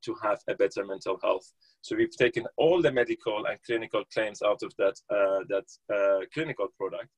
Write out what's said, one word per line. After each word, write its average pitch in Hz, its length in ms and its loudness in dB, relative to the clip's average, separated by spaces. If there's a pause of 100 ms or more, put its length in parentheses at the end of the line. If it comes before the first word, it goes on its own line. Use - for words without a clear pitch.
to 117 60 -6 (100)
have 104 260 0
a 101 140 -2
better 98 300 0
mental 95 300 -4
health. 95 240 -4 (360)
So - 140 -6
we've 113 200 0
taken 120 280 0 (120)
all 165 240 4
the 147 120 4
medical 117 540 0
and - 200 -4
clinical 113 380 -2 (100)
claims 107 280 -2
out 104 200 2
of 101 160 -8
that, 98 180 2 (220)
uh, 98 220 4 (120)
that, 98 140 -2 (280)
uh, 98 380 2
clinical 151 360 -4 (100)
product 85 400 -8